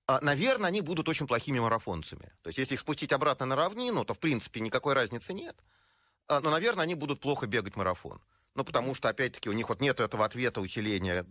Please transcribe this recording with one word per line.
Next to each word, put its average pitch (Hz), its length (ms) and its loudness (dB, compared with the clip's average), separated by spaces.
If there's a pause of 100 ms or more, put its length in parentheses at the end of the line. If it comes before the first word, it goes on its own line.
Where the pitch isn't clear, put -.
А, 131 160 4
наверное, 190 460 2
они 202 140 0
будут 160 260 -2
очень 156 180 -2
плохими 123 320 0
марафонцами. 104 760 -2 (100)
То 82 60 -12
есть, 80 100 -4
если 131 160 0
их - 60 -2
спустить 151 320 -2
обратно 135 340 2
на 131 100 0
равнину, 196 480 0
то, - 100 -2
в - 40 -10
принципе, 120 420 0
никакой 127 340 0
разницы 120 400 0
нет. 320 220 -10 (720)
А, 143 120 2
но, 156 100 0
наверное, 185 340 2
они 175 100 0
будут 143 260 -4
плохо 139 260 0
бегать 101 300 0
марафон. 92 440 -2 (340)
Ну, 135 100 0
потому 127 300 0
что, - 140 0
опять-таки, 120 400 -2
у 101 40 2
них 113 180 0
вот 113 100 -2
нету 131 220 2
этого 107 220 2
ответа 117 360 0
усиления 92 720 0